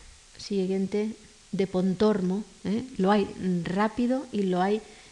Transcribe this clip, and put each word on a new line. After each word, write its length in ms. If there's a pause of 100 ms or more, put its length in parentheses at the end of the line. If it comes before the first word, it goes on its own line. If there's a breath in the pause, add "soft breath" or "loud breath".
(360 loud breath)
siguiente, 800 (360)
de 140
Pontormo, 800 (200)
¿eh? 200 (140)
Lo 120
hay 220 (320)
rápido 640
y 120
lo 180
hay 220 (300 loud breath)